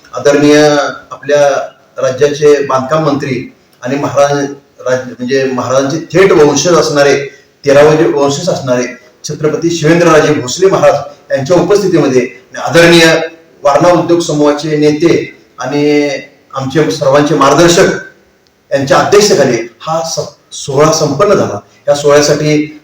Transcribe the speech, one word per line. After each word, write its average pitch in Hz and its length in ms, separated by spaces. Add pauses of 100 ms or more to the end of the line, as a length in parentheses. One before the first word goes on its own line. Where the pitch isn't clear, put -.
(140)
आदरणीय 147 640 (340)
आपल्या 139 640 (300)
राज्याचे 143 640
बांधकाम 143 380
मंत्री 135 500 (280)
आणि 127 140
महाराज, 143 420 (420)
राज-, 127 240
म्हणजे 123 400
महाराजांचे 127 540
थेट 190 340
वंशज 156 460
असणारे, 143 480 (380)
तेरावे 151 480
वंशज 139 360
असणारे 123 380 (420)
छत्रपती 151 420
शिवेंद्रराजे 156 640
भोसले 170 320
महाराज 147 280 (360)
यांच्या 139 260
उपस्थितीमध्ये 160 720 (300)
आदरणीय 165 600 (420)
वारणा 147 300
उद्योग 170 280
समूहाचे 147 560
नेते 151 640 (160)
आणि 147 520 (440)
आमचे 135 360
सर्वांचे 147 440
मार्गदर्शक 160 520 (840)
यांच्या 139 260
अध्यक्षतेखाली 131 720 (120)
हा 160 220
स-, - 520
सोहळा 147 380
संपन्न 147 420
झाला. 123 260 (280)
या 143 60
सोहळ्यासाठी 147 880